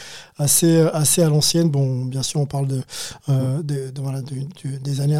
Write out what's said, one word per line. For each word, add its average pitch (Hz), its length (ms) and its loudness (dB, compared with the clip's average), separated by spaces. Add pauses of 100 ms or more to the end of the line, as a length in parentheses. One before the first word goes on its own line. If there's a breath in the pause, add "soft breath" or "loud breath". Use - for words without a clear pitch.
(380 loud breath)
assez, 165 400 4
euh, 160 160 6
assez 156 300 2
à 160 60 4
l'ancienne. 165 420 2
Bon, 131 340 0
bien 131 160 -4
sûr, - 200 -2
on 139 40 2
parle 139 220 -4
de, 131 140 -2 (480 loud breath)
euh, 135 340 0
de, 139 280 -4
de, 135 100 -10
voilà, 135 200 -6
de, 131 140 -10
de, 135 480 -8
des 139 180 -2
années 147 180 2